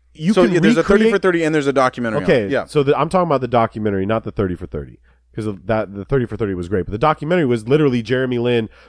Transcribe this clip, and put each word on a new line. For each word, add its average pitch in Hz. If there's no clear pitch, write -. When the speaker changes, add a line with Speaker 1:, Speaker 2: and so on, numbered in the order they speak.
Speaker 1:
you 160
Speaker 2:
So, 180
Speaker 1:
can 175
Speaker 2:
yeah, 175
there's 220
a 165
thirty 208
for 220
Speaker 1:
recreate -
Speaker 2:
thirty 175
and 156
there's 147
a 139
documentary 123
on -
it. 117
Speaker 1:
Okay, 143
Speaker 2:
Yeah. 123
Speaker 1:
so 147
the, 139
I'm 147
talking 180
about 135
the 127
documentary, 107
not 110
the 107
thirty 92
for 90
thirty, 67
'cause 110
of 98
that, 107
the 98
thirty 131
for 107
thirty 98
was 87
great, 92
but -
the 101
documentary 156
was 120
literally 135
Jeremy 127
Lin 120